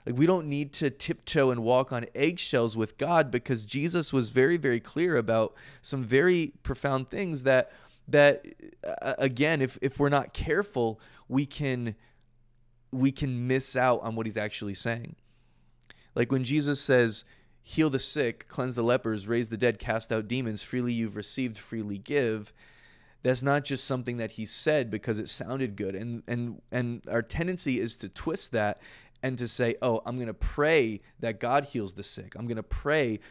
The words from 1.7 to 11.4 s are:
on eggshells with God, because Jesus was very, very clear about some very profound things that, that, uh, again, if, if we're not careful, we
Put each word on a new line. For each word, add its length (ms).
on 200
eggshells 640
with 220
God, 320
because 340
Jesus 480
was 180
very, 260
very 240
clear 360
about 380
some 220
very 500
profound 440
things 360
that, 260
that, 360
uh, 160
again, 460
if, 180
if 200
we're 80
not 260
careful, 640
we 180